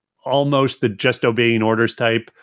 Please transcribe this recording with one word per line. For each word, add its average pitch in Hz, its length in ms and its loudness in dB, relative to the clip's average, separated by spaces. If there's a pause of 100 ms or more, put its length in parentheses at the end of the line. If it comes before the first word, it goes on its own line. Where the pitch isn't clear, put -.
(240)
almost 139 580 0
the 123 60 2
just 120 360 -2
obeying 117 380 2
orders 113 340 0
type 113 340 -2 (120)